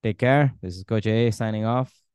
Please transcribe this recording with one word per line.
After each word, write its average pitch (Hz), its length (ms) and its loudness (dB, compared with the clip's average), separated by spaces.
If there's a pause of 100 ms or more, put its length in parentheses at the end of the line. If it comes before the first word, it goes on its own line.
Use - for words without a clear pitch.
Take 107 160 -4
care. 135 420 4
This 90 160 -10
is 95 60 -14
Coach 110 240 -2
A 113 240 2
signing 107 340 -4
off. 127 280 -2 (220)